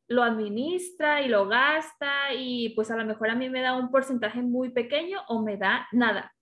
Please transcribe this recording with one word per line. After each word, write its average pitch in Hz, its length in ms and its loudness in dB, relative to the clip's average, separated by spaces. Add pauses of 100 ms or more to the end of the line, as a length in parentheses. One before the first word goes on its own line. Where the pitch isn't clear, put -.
lo 240 160 4
administra 285 1000 0
y 269 60 0
lo 202 200 4
gasta 277 840 0
y, 247 360 -2
pues, 220 200 -2
a 233 60 -2
lo 226 100 -2
mejor 220 240 -2
a 233 60 0
mí 254 140 -2
me 254 120 -2
da 254 140 0
un 254 160 -2
porcentaje 247 500 0
muy 247 300 0
pequeño 294 560 -2
o 226 160 -2
me 208 140 -4
da 208 340 0
nada. 220 500 2